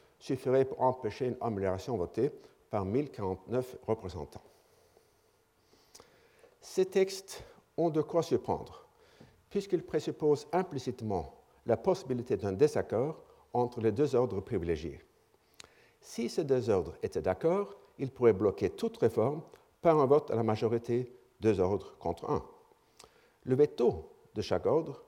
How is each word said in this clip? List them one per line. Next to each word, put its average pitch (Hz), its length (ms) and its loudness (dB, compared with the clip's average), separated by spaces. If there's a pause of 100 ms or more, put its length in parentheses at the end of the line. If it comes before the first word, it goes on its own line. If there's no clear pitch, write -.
(200)
suffiraient 131 460 0
pour - 160 -6
empêcher 127 460 -2
une 120 120 -4
amélioration 95 560 -2
votée 90 360 -2 (380)
par 101 160 -2
mille 131 240 -2
quarante-neuf 104 680 -6 (100)
représentants. 92 560 -6 (2250)
Ces - 260 -2
textes - 580 -2 (340)
ont 165 120 2
de 151 120 0
quoi 160 220 0
surprendre, - 640 -4 (640)
puisqu'ils 185 360 -4
présupposent 151 640 -2
implicitement 123 840 -4 (320)
la 113 120 2
possibilité 127 580 -2
d'un 95 180 -2
désaccord 110 680 0 (320)
entre 120 260 -2
les 110 140 2
deux 135 220 0
ordres 110 260 0
privilégiés. 82 600 -4 (1000)
Si - 260 -6
ces 185 160 -2
deux 127 260 2
ordres 85 320 2
étaient - 200 -4
d'accord, 175 560 0 (200)
ils 135 140 -6
pourraient 117 220 6
bloquer 95 360 2
toute - 280 -6
réforme 123 440 0 (400)
par 160 160 6
un 143 80 6
vote 147 240 6
à 107 60 0
la 113 80 2
majorité, 117 720 0 (240)
deux 104 220 4
ordres 95 380 0
contre - 300 -4
un. 123 140 0 (1000)
Le 127 120 0
veto 147 560 2 (220)
de 110 80 -4
chaque 90 240 0
ordre 143 420 0